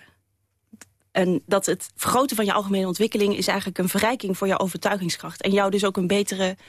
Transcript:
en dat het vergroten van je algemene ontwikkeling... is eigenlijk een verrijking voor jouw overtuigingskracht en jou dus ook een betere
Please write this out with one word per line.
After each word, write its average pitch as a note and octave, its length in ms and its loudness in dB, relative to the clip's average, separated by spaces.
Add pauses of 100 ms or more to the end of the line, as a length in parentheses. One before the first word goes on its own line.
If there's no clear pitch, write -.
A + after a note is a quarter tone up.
(1120)
en F#3 340 2
dat G3 200 2
het - 300 -2
vergroten B3+ 400 0
van A3 80 0
je G3 80 0
algemene G3 340 0
ontwikkeling... G3+ 500 0
is F#3 100 -2
eigenlijk G3 320 -2
een F#3 100 0
verrijking G#3 500 0
voor G3+ 80 -2
jouw F#3+ 120 2
overtuigingskracht F#3+ 840 -4
en G3 80 0
jou G3 200 4
dus G3 140 2
ook F#3+ 120 0
een F3+ 100 0
betere F#3+ 500 0 (120)